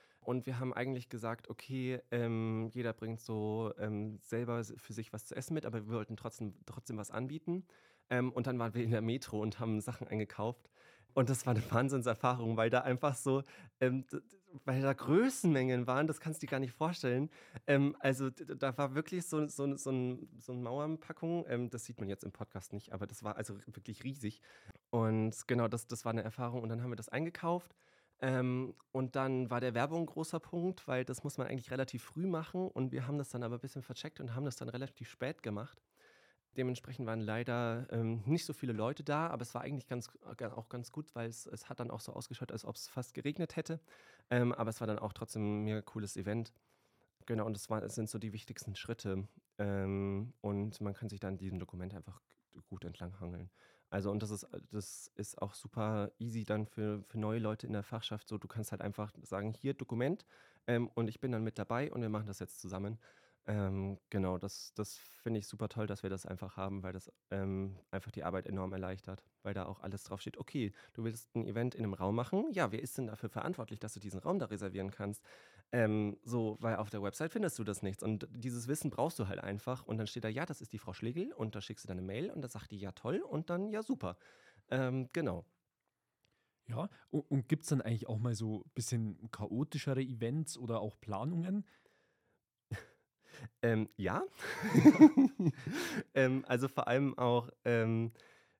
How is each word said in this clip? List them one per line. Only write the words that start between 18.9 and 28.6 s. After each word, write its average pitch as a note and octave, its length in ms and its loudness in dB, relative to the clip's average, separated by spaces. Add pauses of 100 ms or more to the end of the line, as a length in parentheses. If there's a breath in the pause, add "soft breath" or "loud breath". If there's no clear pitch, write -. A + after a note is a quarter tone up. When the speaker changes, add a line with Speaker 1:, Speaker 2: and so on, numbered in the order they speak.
Speaker 1:
wirklich D#3+ 300 -2
so, D3+ 220 0
so, C#3+ 300 -2
so C3+ 140 -4
ein, B2+ 360 0 (120)
so B2 120 -12
eine B2 100 -4
Mauernpackung, D#3+ 840 -2
ähm, B2 220 0
das - 160 -8
sieht - 140 -12
man G2 100 -2
jetzt - 160 -4
im - 80 -8
Podcast - 400 -10
nicht, - 180 -8
aber F#2+ 160 -4
das - 160 -12
war G#2+ 140 -4
also G#2 280 -6
wirklich G#2+ 380 -12
riesig. C3 380 -4 (480 loud breath)
Und A2 580 2
genau, A#2+ 220 4
das, A2+ 180 -4
das A#2 160 -8
war A#2 80 0
eine A2+ 120 0
Erfahrung A#2+ 400 -4
und A2+ 60 -4
dann A#2 140 -2
haben B2 80 -4
wir A2+ 60 -4
das A2 120 -10
eingekauft. E3 640 -2 (440 soft breath)
Ähm, B2+ 560 2 (160)